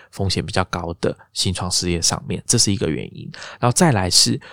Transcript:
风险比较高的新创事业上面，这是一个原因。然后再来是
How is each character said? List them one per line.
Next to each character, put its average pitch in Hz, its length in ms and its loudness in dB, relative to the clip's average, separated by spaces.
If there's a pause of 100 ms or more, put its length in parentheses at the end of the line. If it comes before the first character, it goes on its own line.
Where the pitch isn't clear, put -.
(100)
风 98 180 -2
险 87 160 0
比 80 80 -6
较 92 120 2
高 85 360 -4
的 - 160 0 (160)
新 - 220 -2
创 87 160 -4
事 - 180 -2
业 85 140 0
上 - 240 2
面， - 220 -6
这 120 100 4
是 107 140 4
一 98 40 2
个 - 120 -2
原 62 160 -4 (120)
因。 - 140 -14 (300)
然 120 100 4
后 - 20 4
再 170 200 4
来 92 180 2
是 117 300 4 (120)